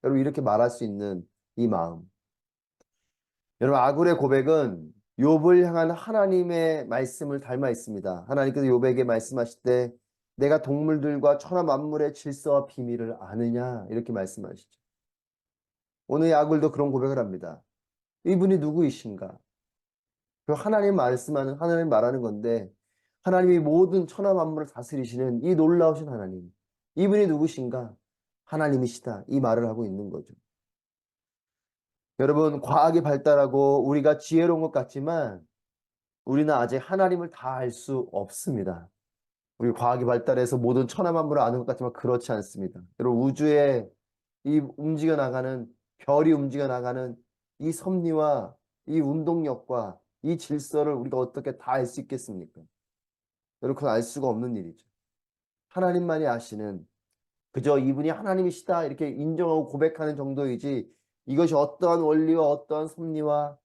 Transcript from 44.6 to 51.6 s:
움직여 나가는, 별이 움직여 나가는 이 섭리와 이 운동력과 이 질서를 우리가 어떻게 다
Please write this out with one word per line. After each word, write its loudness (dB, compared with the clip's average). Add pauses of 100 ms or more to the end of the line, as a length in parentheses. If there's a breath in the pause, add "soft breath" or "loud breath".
움직여 0
나가는, -4 (320)
별이 4
움직여 0
나가는 -4 (420)
이 -4
섭리와 0 (320)
이 0
운동력과 -2 (240)
이 -2
질서를 -2
우리가 -4
어떻게 -4
다 -6